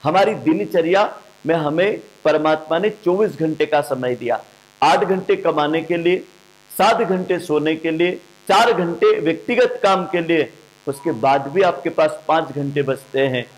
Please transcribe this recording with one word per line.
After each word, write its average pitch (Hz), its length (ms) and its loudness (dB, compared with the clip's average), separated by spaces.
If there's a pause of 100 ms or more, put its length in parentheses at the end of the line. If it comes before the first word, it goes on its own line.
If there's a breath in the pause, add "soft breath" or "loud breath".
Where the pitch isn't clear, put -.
हमारी 190 300 2
दिनचर्या 175 840 0 (280)
में 160 100 0
हमें 165 440 0 (260)
परमात्मा 156 540 2
ने 214 100 0
चौबीस 190 500 -2
घंटे 156 260 -2
का 147 160 0
समय 127 340 -4
दिया, 113 280 -4 (400)
आठ 170 160 4
घंटे 190 360 0
कमाने 156 460 0
के - 160 -2
लिए, 175 200 2 (600)
सात 226 200 4
घंटे 185 420 -2
सोने 156 360 -2
के 160 160 -4
लिए, 170 200 0 (360)
चार 226 260 4
घंटे 180 460 2
व्यक्तिगत 214 640 0
काम 190 220 2
के 175 160 -2
लिए। 160 280 0 (380)
उसके 143 240 -6
बाद 135 360 0
भी 165 140 0
आपके 170 280 0
पास 156 380 0
पाँच 156 280 0
घंटे 143 260 -4
बचते 135 380 -4
हैं। 127 260 0 (120)